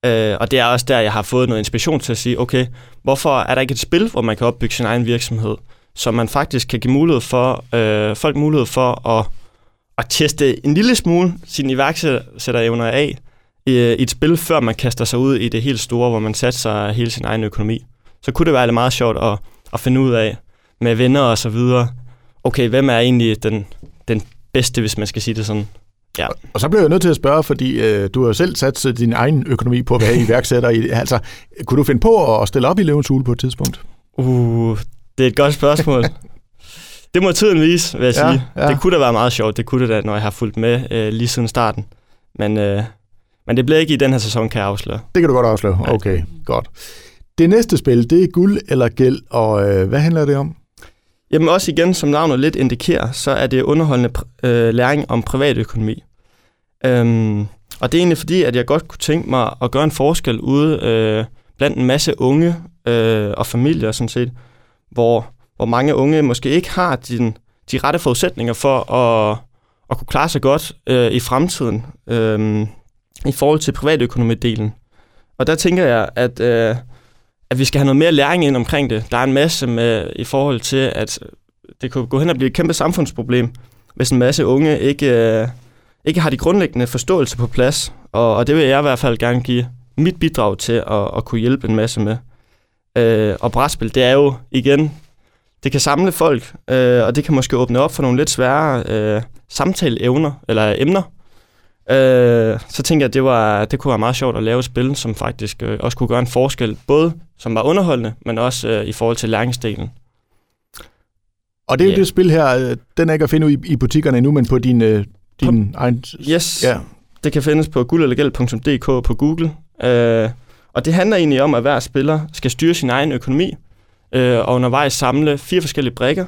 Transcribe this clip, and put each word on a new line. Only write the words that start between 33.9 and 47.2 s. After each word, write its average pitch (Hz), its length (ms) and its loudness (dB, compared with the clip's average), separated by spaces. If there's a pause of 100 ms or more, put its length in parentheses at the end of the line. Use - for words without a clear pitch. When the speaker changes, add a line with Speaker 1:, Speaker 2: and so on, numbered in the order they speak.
Speaker 1:
Uh, 117 600 0 (400)
det 131 60 4
er 127 40 4
et 113 80 -2
godt 143 180 4
spørgsmål. 147 500 2 (540)
Speaker 2:
<laughs> - 560 -20
Speaker 1:
Det 180 80 4
må 190 100 2
tiden 190 280 2
vise, 165 380 2
vil 123 60 0
jeg 123 120 2
Speaker 2:
Ja, 151 140 2
Speaker 1:
sige. 139 120 2 (140)
Speaker 2:
ja. 147 120 0
Speaker 1:
Det 143 120 0
kunne 180 140 2
da 165 40 2
være 123 140 4
meget 120 200 2
sjovt. 110 240 -2
Det 113 100 -4
kunne 127 160 0
det 120 60 0
da, 107 120 0
når 110 120 -4
jeg 104 100 -2
har 104 80 -2
fulgt 107 260 -6
med, 120 240 0 (100)
øh, 107 220 -2
lige 117 160 -2
siden 117 200 -2
starten. 107 360 -2 (540)
Men, 107 200 0
øh, 101 240 0 (640)
men 120 100 0
det 127 100 0
bliver 156 120 2
ikke 156 160 2
i - 20 0
den 131 140 2
her 131 80 2
sæson, 110 300 -2
kan 113 100 -4
jeg 98 100 -2
afsløre. 101 300 -6 (160)
Speaker 2:
Det 165 80 4
kan 160 60 4
du 131 60 4
godt 123 120 4
afsløre. 107 360 2
Speaker 1:
Nej. 123 120 0
Speaker 2:
Okay, 95 260 0 (240)
godt. 60 220 -4 (720)